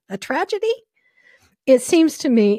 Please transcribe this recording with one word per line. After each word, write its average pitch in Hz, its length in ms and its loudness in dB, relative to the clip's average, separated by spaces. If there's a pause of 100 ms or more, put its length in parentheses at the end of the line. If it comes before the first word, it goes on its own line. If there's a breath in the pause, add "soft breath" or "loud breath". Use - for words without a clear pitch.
A 196 80 -10
tragedy? 381 560 -6 (920 soft breath)
It 254 160 4
seems 320 380 0
to 294 100 -4
me 208 300 2